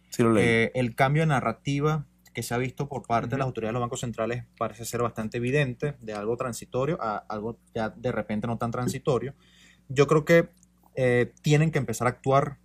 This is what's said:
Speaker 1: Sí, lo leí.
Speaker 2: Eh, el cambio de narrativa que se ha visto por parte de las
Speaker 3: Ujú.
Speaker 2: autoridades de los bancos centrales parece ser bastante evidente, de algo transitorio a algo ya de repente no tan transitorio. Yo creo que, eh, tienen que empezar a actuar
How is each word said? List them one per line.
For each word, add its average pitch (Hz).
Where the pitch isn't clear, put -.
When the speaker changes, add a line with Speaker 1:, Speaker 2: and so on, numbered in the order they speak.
Speaker 1:
Sí, -
lo 117
leí. 104
Speaker 2:
Eh, 113
el 123
cambio 143
de 160
narrativa 143
que 117
se 120
ha 117
visto 131
por 127
parte 117
de 135
las 131
Speaker 3:
Ujú. -
Speaker 2:
autoridades 110
de 123
los 120
bancos 120
centrales 117
parece 113
ser 120
bastante 113
evidente, 131
de 110
algo 104
transitorio 127
a 107
algo 107
ya 110
de 123
repente 107
no 117
tan 120
transitorio. 123
Yo 139
creo 151
que, 170
eh, 123
tienen 151
que 151
empezar 117
a 127
actuar 135